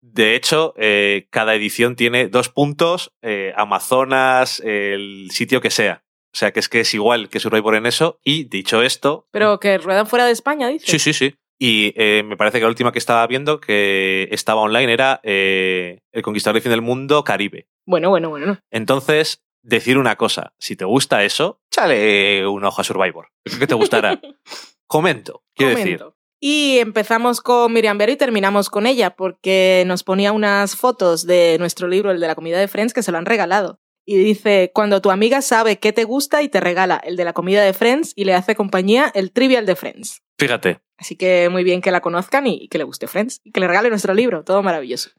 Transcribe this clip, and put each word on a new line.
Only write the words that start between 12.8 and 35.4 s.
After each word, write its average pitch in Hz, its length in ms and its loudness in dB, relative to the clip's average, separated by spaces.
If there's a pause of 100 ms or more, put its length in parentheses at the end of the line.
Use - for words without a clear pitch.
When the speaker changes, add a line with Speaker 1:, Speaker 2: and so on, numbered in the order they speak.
Speaker 1:
que 120 60 -4
estaba 117 280 0
viendo, 143 340 -2
que 95 720 0
estaba 110 320 -2
online, 117 300 2
era, 131 320 0
eh, 95 760 -2 (140)
El 113 100 -6
Conquistador 107 320 -2
del 110 80 0
Fin 120 80 -2
del 113 120 0
Mundo 135 420 0
Caribe. 98 420 -4 (200)
Speaker 2:
Bueno, 175 240 0
bueno, 165 200 0
bueno. 156 280 -6 (120)
Speaker 1:
Entonces, 135 720 0 (200)
decir 117 360 0
una 127 180 0
cosa. - 420 -4
Si - 180 -10
te 95 80 -8
gusta 113 400 0
eso, 160 360 -2 (100)
échale 101 760 2
un 101 180 -4
ojo 98 160 -2
a 98 40 -2
Survivor. 92 440 -4 (160)
Creo - 140 -10
que 135 80 0
te 135 80 0
gustará. 110 460 0
Speaker 2:
<laughs> - 680 -20
Speaker 1:
Comento, 151 560 -2 (120)
quiero 135 180 2
Speaker 2:
Comento. 120 180 -2
Speaker 1:
decir. - 260 -10 (220)
Speaker 2:
Y 285 400 0
empezamos 226 640 0
con 240 320 2
Miriam 220 240 2
Vero 208 160 2
y 285 40 -2
terminamos 202 520 0
con 208 180 -2
ella, 233 300 0
porque 185 680 2
nos 180 180 -4
ponía 196 280 0
unas 202 440 0
fotos 180 500 0
de 170 320 4
nuestro 175 300 -4
libro, 196 220 0
el 175 100 0
de 170 60 -2
la 160 80 -2
comida 165 260 -4
de 202 80 0
Friends, 214 240 -4
que 240 100 -4
se 190 80 -4
lo 170 80 -2
han 170 80 -6
regalado. 196 540 -2 (240)
Y 202 140 2
dice, 202 560 4
"Cuando 208 260 2
tu 196 100 2
amiga 226 320 2